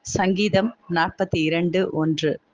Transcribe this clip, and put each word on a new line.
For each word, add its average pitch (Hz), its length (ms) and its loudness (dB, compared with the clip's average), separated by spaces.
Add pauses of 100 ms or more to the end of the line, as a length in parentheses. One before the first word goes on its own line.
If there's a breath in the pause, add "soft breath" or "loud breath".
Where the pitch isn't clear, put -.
சங்கீதம் 196 760 0 (140)
நாற்பத்தி 180 460 0
இரண்டு 170 540 0
ஒன்று. 156 500 -2 (140)